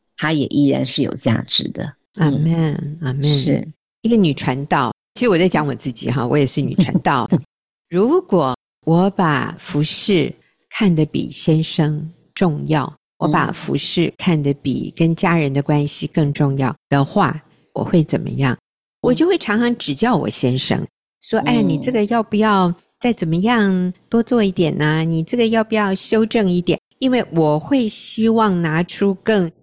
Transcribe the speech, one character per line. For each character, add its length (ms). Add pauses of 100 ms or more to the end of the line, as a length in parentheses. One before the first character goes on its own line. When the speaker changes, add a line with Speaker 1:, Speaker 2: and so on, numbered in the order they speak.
(180)
Speaker 1:
他 160
也 140
依 220
然 140
是 200
有 100
价 340
值 220
的。 240 (220)
Speaker 2:
阿 160
们， 420
Speaker 1:
嗯。 280
Speaker 2:
阿 120
们。 120
Speaker 1:
是。 420 (340)
Speaker 2:
一 80
个 60
女 180
传 320
道， 260 (220)
其 120
实 40
我 80
在 100
讲 200
我 80
自 160
己 180
哈， 160
我 120
也 80
是 140
女 140
传 180 (100)
道。 280 (280)
Speaker 1:
<laughs> 300
Speaker 2:
如 340
果 340 (300)
我 260
把 480
服 240
侍 500 (380)
看 240
得 100
比 240
先 320
生 500 (220)
重 340
要， 180
Speaker 1:
嗯。 100 (240)
Speaker 2:
我 80
把 240
服 240
侍 420
看 240
得 120
比 420
跟 180
家 240
人 140
的 100
关 240
系 220
更 240
重 260
要 160 (140)
的 160
话， 340 (360)
我 100
会 180
怎 160
么 120
样？ 280 (440)
我 120
就 140
会 100
常 220
常 180
指 160
教 220
我 140
先 280
生， 240 (380)
说： 220
Speaker 1:
嗯。 20 (160)
Speaker 2:
“哎， 20
你 160
这 140
个 140
要 180
不 140
要 360 (240)
再 140
怎 160
么 80
样， 580 (140)
多 160
做 180
一 80
点 320
啊？ 220
你 180
这 140
个 120
要 140
不 140
要 180
修 320
正 240
一 120
点？” 180 (200)
因 120
为 100 (120)
我 260
会 300
希 400
望 320
拿 220
出 320
更 360 (120)